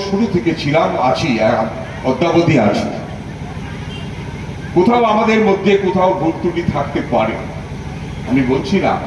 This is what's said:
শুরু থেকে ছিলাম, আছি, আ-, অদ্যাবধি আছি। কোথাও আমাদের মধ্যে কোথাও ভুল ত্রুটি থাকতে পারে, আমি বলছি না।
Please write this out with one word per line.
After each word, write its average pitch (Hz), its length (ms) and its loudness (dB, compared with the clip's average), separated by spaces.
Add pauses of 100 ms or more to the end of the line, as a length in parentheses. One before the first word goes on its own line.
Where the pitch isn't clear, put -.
শুরু 202 260 2
থেকে 170 220 2
ছিলাম, 156 340 2 (220)
আছি, 156 200 0 (100)
আ-, 110 280 2 (360)
অদ্যাবধি 160 540 4
আছি। - 300 2 (1900)
কোথাও 233 300 4
আমাদের 220 440 4
মধ্যে 190 300 2
কোথাও 185 400 2
ভুল 160 200 0
ত্রুটি 170 240 -4 (120)
থাকতে 143 260 -2 (100)
পারে, 110 260 0 (920)
আমি 262 160 2 (100)
বলছি - 280 0
না। - 120 2 (140)